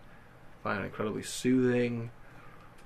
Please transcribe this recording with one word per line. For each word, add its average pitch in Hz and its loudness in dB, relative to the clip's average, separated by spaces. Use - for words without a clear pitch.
find 104 0
it 98 -2
incredibly - -2
soothing, 123 4